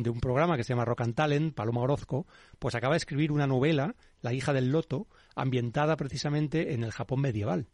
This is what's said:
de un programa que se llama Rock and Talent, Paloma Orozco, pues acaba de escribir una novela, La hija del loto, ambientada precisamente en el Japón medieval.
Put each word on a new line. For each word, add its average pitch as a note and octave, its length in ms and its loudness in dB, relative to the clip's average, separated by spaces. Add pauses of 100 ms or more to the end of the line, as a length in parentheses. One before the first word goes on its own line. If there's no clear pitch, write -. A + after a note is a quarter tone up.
de A#2 60 2
un A#2 100 -2
programa C3+ 380 2
que A#2 80 -2
se B2+ 80 -2
llama A#2+ 120 2
Rock A#2+ 160 0
and A#2 140 0
Talent, D3+ 400 2
Paloma A#2 260 -2
Orozco, C3+ 440 -2 (340)
pues A#2+ 160 -2
acaba B2 200 0
de - 20 2
escribir D3+ 340 0
una D3 160 2
novela, C#3 480 2 (260)
La A#2+ 120 -2
hija C3+ 200 0
del B2+ 180 2
loto, D#3+ 360 -2 (280)
ambientada C3 600 0
precisamente D3+ 800 -2
en A2+ 100 -2
el A2 80 -4
Japón C3 300 -2
medieval. C3+ 520 -2